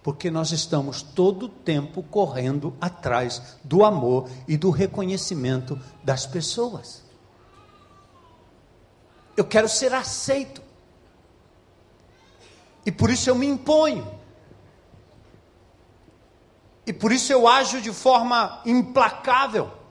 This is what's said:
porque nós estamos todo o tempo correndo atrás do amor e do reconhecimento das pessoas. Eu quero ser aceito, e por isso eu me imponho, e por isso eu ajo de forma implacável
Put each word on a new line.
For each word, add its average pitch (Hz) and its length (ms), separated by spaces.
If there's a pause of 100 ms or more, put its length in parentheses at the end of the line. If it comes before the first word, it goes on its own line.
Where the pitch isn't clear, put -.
porque 156 300
nós 160 220
estamos 143 500
todo 190 440
o - 20
tempo 156 560
correndo 139 760
atrás 123 840
do 165 200
amor 127 440 (180)
e 156 100
do 185 140
reconhecimento 151 1040 (280)
das 131 200
pessoas. - 800 (2250)
Eu 196 80
quero 220 240
ser 254 240
aceito, - 680 (2250)
e 202 60
por - 180
isso 254 180
eu 254 60
me 254 120
imponho, 285 760 (2500)
e 233 80
por 208 200
isso 262 200
eu 247 140
ajo 262 340
de 214 120
forma 233 760
implacável 240 1040 (200)